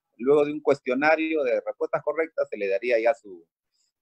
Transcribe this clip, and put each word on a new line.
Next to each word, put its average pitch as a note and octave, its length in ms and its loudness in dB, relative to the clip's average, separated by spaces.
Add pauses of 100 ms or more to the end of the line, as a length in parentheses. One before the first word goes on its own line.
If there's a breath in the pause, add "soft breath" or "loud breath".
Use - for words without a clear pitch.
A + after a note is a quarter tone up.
(180)
luego C#3+ 260 4
de D3 80 -4
un D3+ 80 -6
cuestionario D#3 840 0
de A2+ 200 0
respuestas D3+ 400 -2
correctas D3+ 480 -4
se - 80 -8
le G2+ 100 -2
daría A2+ 320 0
ya A2+ 140 4
su, F2+ 320 -20 (560)